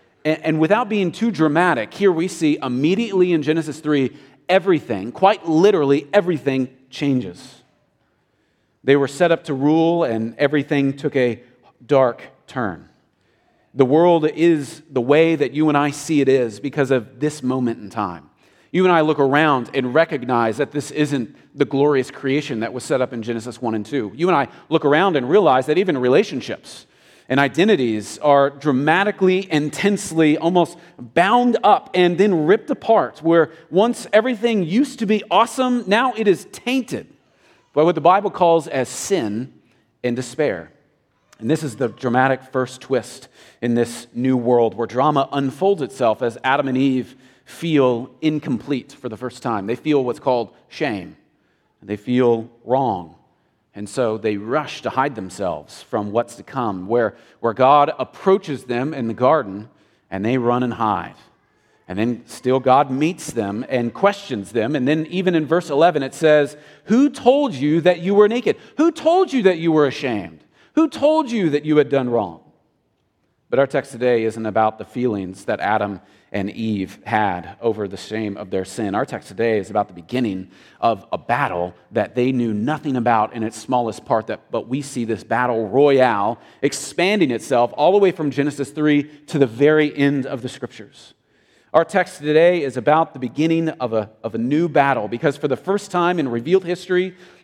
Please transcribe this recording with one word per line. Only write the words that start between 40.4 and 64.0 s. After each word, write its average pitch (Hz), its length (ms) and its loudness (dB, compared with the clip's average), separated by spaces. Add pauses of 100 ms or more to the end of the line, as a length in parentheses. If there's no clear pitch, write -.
And 113 100 -4
this 151 140 0
is 123 140 -8
the 127 100 -2
dramatic 127 560 0
first - 380 -6
twist - 480 -6 (320)
in 120 120 -2
this 117 400 -2
new 131 220 0
world, 120 400 2
where 117 100 -4
drama 135 460 0
unfolds 139 500 -2
itself 113 400 -2
as 117 220 -4
Adam 139 240 0
and 127 100 -2
Eve 131 380 -2 (300)
feel 135 760 0
incomplete 143 720 -4
for - 160 -14
the 110 100 -10
first 127 240 -12
time. 110 240 -4
They 113 120 -4
feel 147 260 0
what's 120 160 -4
called 120 340 -2 (140)
shame. 98 480 -8 (680)
They 101 140 -8
feel 120 560 0 (140)
wrong. 104 500 -4 (600)
And 101 140 -12
so 110 300 -2
they 107 180 -2
rush 123 460 -8
to 104 80 -6
hide 135 240 -2
themselves 92 640 -8
from 104 300 -6
what's 117 240 -4
to - 80 -20
come, 101 420 -6
where, 110 320 0 (220)
where 117 140 -2
God 143 440 4
approaches 160 680 -2
them 123 280 -4
in 120 140 -6
the 110 80 -6
garden, 120 520 0 (440)
and 95 120 -4
they 120 140 0
run 120 240 0
and 120 140 -2
hide. 98 400 -2 (720)
And 92 100 -8
then 117 300 -4
still 127 320 -2
God 131 320 2
meets 156 400 -4
them 107 360 -4
and 120 240 -2
questions 117 600 -4